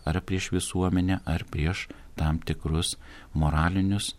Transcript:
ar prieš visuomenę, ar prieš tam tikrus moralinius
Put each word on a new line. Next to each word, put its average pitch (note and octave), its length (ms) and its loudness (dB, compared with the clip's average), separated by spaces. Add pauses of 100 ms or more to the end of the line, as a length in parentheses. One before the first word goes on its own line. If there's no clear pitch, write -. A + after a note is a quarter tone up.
ar D#2+ 160 0
prieš - 320 -4
visuomenę, F#2 680 2
ar - 220 -2
prieš - 420 -2 (280)
tam D#2 240 2
tikrus - 580 -2 (340)
moralinius F2 880 2